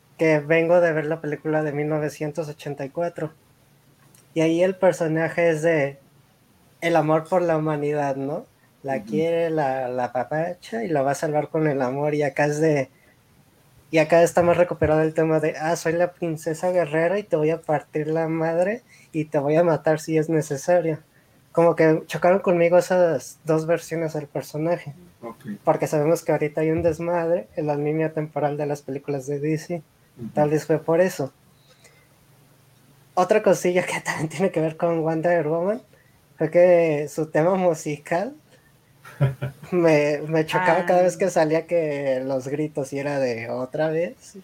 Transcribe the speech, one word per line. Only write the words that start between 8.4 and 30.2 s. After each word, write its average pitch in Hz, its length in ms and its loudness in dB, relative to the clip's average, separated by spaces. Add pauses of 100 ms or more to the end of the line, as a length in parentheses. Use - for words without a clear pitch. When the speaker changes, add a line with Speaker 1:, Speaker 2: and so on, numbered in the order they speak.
Speaker 1:
La 135 160 -4
Speaker 2:
Ujú. 101 80 -14
Speaker 1:
quiere, 165 440 0
la, 131 380 -2
la 123 180 -4
apapacha 170 760 -6
y 196 40 -6
la 151 140 0
va 139 100 0
a - 40 -4
salvar 151 320 -2
con 156 180 0
el 139 160 0
amor. 143 320 -2
Y 147 80 0
acá 147 240 0
es 147 140 -2
de... 147 300 2 (1000)
y 160 80 2
acá 165 240 6
está 170 200 4
más 170 140 4
recuperado 160 460 2
el 156 120 -2
tema 160 260 2
de, 156 180 -2
"Ah, 160 180 -2
soy 165 180 -2
la 175 180 0
princesa 165 580 -4
guerrera 170 480 0
y 208 60 -4
te 175 120 -2
voy 156 140 2
a 165 120 -2
partir 151 460 -4
la 160 200 -2
madre 165 540 -2 (300)
y 156 120 -2
te 156 140 -2
voy 147 180 0
a 170 80 4
matar 156 340 2
si 160 200 -2
es 156 100 0
necesario". 160 680 0 (540)
Como 170 220 4
que 160 320 4
chocaron 175 340 2
conmigo 175 380 4
esas 175 640 0
dos 160 220 0
versiones 165 460 -4
del 147 160 -8
personaje. 156 640 -6 (280)
Speaker 2:
Ok. - 240 -16 (180)
Speaker 1:
Porque 151 240 0
sabemos 160 340 0
que - 100 -2
ahorita 151 280 -2
hay 156 100 0
un 165 120 0
desmadre 170 720 -2
en 156 100 -4
la 147 100 0
línea 156 360 -2
temporal 147 440 -4
de 147 100 -4
las 147 160 -6
películas 139 440 -8
de 143 140 -6
D 156 180 -2
C. 165 240 -10 (360)
Speaker 2:
Ujú. 113 160 -12